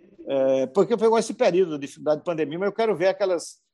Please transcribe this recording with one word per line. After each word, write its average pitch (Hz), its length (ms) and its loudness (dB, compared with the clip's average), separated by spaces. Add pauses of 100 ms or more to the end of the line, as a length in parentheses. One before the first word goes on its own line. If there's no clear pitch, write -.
(260)
é, 135 400 0
porque 196 300 2
pegou 220 220 4
esse - 140 -2
período 180 460 2
de 139 80 -10
dificuldade 151 340 -2
de - 40 -20
pandemia, 160 340 -4
mas 196 80 -2
eu 196 80 -4
quero 220 220 0
ver 175 120 2
aquelas 185 520 -2 (140)